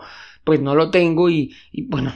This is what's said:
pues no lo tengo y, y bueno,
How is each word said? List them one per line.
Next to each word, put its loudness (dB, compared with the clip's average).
pues 2
no -2
lo 2
tengo 2
y, -2
y -8
bueno, -4